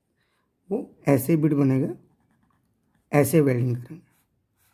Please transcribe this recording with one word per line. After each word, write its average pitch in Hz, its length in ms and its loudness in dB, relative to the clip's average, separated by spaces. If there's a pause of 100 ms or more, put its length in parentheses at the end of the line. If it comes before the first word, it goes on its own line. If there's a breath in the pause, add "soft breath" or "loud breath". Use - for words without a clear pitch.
(720)
वो 233 260 -8 (120)
ऐसे 139 280 2
बीट 151 160 0
बनेगा, 135 420 0 (1160)
ऐसे 147 280 2
वेल्डिंग 127 360 0
करेंगे। - 340 -18 (640)